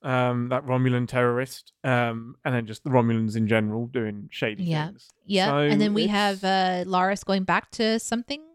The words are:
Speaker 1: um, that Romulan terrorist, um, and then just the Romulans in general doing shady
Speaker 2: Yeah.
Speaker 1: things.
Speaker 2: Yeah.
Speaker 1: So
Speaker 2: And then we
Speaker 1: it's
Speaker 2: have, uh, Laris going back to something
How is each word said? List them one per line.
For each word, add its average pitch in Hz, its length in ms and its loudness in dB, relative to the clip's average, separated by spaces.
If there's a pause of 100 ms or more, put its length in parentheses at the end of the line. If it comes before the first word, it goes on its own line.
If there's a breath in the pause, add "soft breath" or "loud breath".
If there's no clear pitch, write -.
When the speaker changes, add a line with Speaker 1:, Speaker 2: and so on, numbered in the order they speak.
Speaker 1:
um, 127 460 0
that 127 160 -2
Romulan 127 420 2
terrorist, 123 640 -2 (120)
um, 120 500 -2 (100)
and 135 100 0
then 117 120 -2
just 107 180 -14
the 147 60 -4
Romulans 117 460 2
in 113 120 2
general 110 380 0
doing 107 440 -4
shady 113 340 -4
Speaker 2:
Yeah. 156 240 -2
Speaker 1:
things. - 200 -20 (160)
Speaker 2:
Yeah. 190 220 0
Speaker 1:
So 143 140 2
Speaker 2:
And 202 200 4
then 208 140 2
we 220 100 2
Speaker 1:
it's 208 80 0
Speaker 2:
have, 202 320 0
uh, 185 440 0
Laris 185 360 0
going 190 200 0
back - 280 0
to 220 280 0
something 285 440 -6 (100)